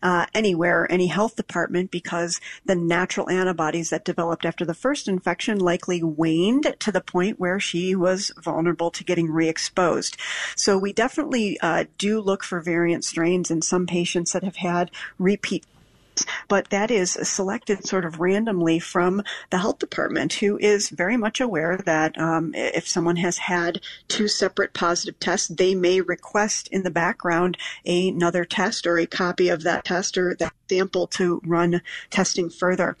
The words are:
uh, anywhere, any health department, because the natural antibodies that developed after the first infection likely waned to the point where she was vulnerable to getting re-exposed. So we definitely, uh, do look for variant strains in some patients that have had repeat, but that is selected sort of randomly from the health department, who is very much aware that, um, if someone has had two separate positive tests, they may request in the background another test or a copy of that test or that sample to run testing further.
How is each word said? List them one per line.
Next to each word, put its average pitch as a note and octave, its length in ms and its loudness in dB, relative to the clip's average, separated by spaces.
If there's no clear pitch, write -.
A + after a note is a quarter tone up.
uh, F3+ 320 2
anywhere, F3 560 2
any F3+ 200 2
health G3+ 260 0
department, F3+ 560 -2
because F3 500 -4
the F#3+ 120 2
natural F3 520 0
antibodies E3+ 600 0
that D#3+ 140 -2
developed E3+ 400 -2
after E3+ 200 -2
the D#3+ 100 -2
first - 340 -2
infection F#3+ 500 0
likely F3 460 0
waned E3 760 2
to G#3 140 -2
the F3+ 80 0
point F#3 400 0
where F3+ 180 0
she F#3 380 -2
was F#3 340 0
vulnerable E3+ 520 0
to - 100 -10
getting F3 260 0
re-exposed. D#3+ 880 0
So G3 240 2
we G3+ 140 -2
definitely, A#3 680 0
uh, E3+ 260 2
do G#3+ 220 0
look G3 240 0
for F3 160 -4
variant E3+ 440 0
strains E3+ 460 0
in E3 100 0
some F3+ 280 0
patients F3 460 -2
that F#3 100 -2
have F#3+ 100 -4
had F3 380 -2
repeat, G3 480 0
but G3 220 2
that G#3 220 0
is F#3 220 2
selected G3+ 640 -2
sort F#3 180 0
of E3 160 -6
randomly F3+ 580 2
from F3+ 440 0
the F#3 80 0
health F#3+ 220 -2
department, - 560 -2
who G#3 240 2
is G#3 320 2
very F#3 260 0
much A3 240 0
aware F#3 460 0
that, D#3+ 320 2
um, E3 360 0
if B2+ 320 -2
someone F3 300 0
has F3 220 0
had F3 420 -2
two G#3 200 0
separate - 460 0
positive E3+ 460 -2
tests, G3 280 0
they F#3 260 2
may F3+ 280 4
request G#3 680 -2
in F#3+ 140 -2
the F3+ 80 -4
background F3 640 0
another F3 580 2
test G3 420 -2
or E3+ 120 4
a E3 80 2
copy F3+ 420 0
of E3 140 0
that - 240 0
test F#3 320 -2
or F3+ 200 0
that D#3+ 140 -2
sample F#3 380 0
to F3 400 0
run E3+ 340 2
testing F#3 400 0
further. F3+ 500 0